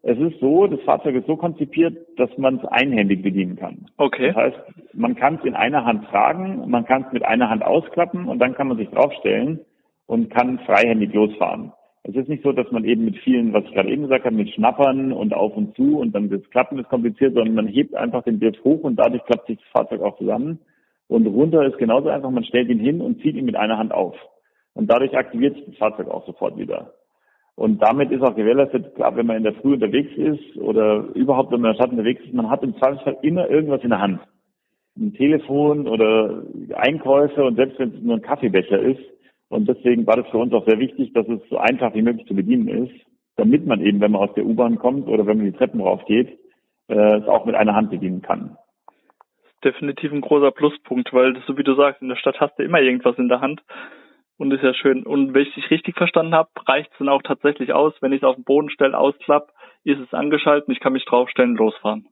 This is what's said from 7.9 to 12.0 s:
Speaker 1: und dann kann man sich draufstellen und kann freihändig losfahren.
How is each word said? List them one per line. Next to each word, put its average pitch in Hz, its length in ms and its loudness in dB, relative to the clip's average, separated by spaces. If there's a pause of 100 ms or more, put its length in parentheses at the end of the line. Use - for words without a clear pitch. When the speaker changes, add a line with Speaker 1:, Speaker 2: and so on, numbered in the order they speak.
Speaker 1:
und 123 120 -6
dann 127 140 2
kann 139 160 -4
man 117 80 -2
sich 104 120 -6
draufstellen 143 680 0 (460)
und 117 240 -2
kann 123 300 0
freihändig 107 540 2
losfahren. 104 600 -2 (300)